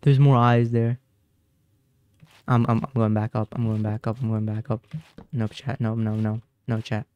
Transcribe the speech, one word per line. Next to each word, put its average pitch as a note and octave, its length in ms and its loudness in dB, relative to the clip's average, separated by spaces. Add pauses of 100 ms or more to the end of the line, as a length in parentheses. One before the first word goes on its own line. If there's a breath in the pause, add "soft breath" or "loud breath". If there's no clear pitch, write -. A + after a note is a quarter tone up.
There's C#3 160 4
more C#3 180 6
eyes A#2+ 340 4
there. A#2 280 0 (1500)
I'm, A#2 200 2
I'm, A2+ 160 0
I'm - 100 -8
going A2 200 2
back G#2+ 220 -2
up. A2 160 -4
I'm A#2 140 -4
going A2 160 -2
back G#2+ 240 -4
up. A2+ 140 -6
I'm A#2+ 80 -4
going A2 160 -2
back G#2+ 260 -6
up. - 140 -4 (480)
No A#2 140 -2
chat. - 340 -8
No, A2+ 140 -2
no, A2 220 -2
no. A2 260 -2 (240)
No A2+ 140 -2
chat. A2 360 -6